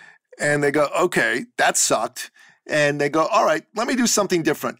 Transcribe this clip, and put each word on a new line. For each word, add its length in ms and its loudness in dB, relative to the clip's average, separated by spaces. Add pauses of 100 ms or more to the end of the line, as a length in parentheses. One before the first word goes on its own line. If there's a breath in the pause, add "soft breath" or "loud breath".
(380 loud breath)
and 240 0
they 80 2
go, 260 2
"Okay, 500 0 (120)
that 180 2
sucked." 540 -2 (380 soft breath)
And 320 0
they 80 2
go, 180 2
"All 180 2
right, 200 0 (100)
let 140 -4
me 80 -2
do 100 2
something 380 0
different." 360 -2